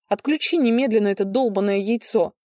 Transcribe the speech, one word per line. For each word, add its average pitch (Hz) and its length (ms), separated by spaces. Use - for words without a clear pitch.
Отключи 302 520
немедленно 226 500
это 196 160
долбаное 196 540
яйцо!» 208 560